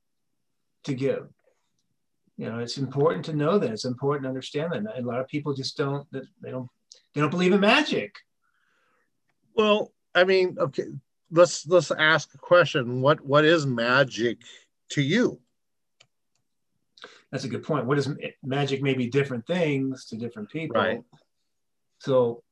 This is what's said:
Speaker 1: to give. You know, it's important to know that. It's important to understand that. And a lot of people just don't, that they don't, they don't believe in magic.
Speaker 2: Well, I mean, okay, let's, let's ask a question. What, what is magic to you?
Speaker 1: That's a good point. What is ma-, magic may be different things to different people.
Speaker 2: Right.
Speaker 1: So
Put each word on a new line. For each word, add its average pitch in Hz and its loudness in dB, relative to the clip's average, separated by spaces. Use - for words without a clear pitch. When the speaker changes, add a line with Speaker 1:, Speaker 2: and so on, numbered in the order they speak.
Speaker 1:
to 147 -6
give. 127 -4
You 117 -8
know, 113 -8
it's 120 -8
important 143 -2
to 156 -6
know 151 2
that. 139 0
It's 110 -8
important 135 -4
to 131 -4
understand 143 -6
that. 127 -6
And 104 -6
a 123 -10
lot 123 -4
of 127 -8
people 143 -4
just 131 -8
don't, 143 -4
that 131 -10
they - -12
don't, 123 -10
they 147 0
don't 147 2
believe 180 2
in 196 4
magic. 226 2
Speaker 2:
Well, 214 2
I 180 6
mean, 185 2
okay, 165 -4
let's, 165 4
let's 170 4
ask 156 2
a - -20
question. 135 2
What, 151 4
what 143 4
is 156 4
magic 120 0
to 147 -2
you? 165 0
Speaker 1:
That's - -8
a 131 -6
good 113 -8
point. 123 -4
What 143 0
is 139 -2
ma-, 147 -6
magic 139 -2
may 135 0
be 127 -2
different 131 -2
things 143 -2
to 113 -12
different 110 -10
people. 147 -4
Speaker 2:
Right. 101 -2
Speaker 1:
So 123 0